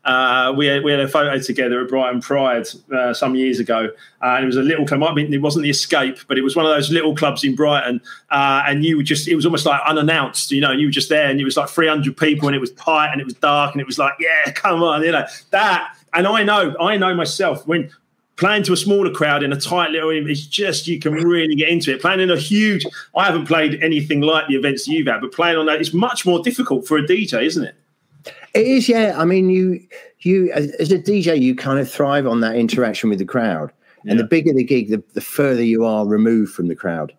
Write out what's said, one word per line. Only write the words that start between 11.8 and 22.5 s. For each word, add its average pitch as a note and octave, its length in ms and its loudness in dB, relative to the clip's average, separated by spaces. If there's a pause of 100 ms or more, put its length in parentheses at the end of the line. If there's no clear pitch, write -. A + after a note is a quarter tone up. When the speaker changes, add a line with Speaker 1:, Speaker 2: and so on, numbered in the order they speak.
Speaker 1:
hundred D3 300 0
people D3+ 300 0
and C#3 80 0
it C3+ 40 -2
was B2 120 -6
tight D3+ 400 0
and C3+ 100 -6
it C3 40 -10
was B2 100 -10
dark D3 380 2
and C#3 60 -4
it B2+ 60 -4
was C3 140 -8
like, C#3 200 0
"Yeah, D#3+ 320 0
come E3+ 300 0
on," D#3 220 0
you E3 80 2
know, D3 140 0 (260)
that. F#3+ 440 0 (180)
And F3 120 2
I G#3+ 180 2
know, G3+ 380 2
I G3+ 160 0
know F#3 160 0
myself, E3 540 -2
when E3 220 -2 (460)
playing G3+ 280 2
to F3+ 100 2
a F3 40 2
smaller G3 340 2
crowd D3 320 0
in C#3 100 -2
a C#3 60 -4
tight E3+ 320 -2
little, D#3+ 180 -2
it's D3+ 380 -2
just, F#3 400 -4
you E3 120 -4
can D3+ 140 -2
really E3 420 0
get D3+ 140 2
into D3 240 0
it. C3 80 -6
Playing F#3 180 0
in F#3 120 2
a E3+ 60 4
huge, G3+ 460 0 (320)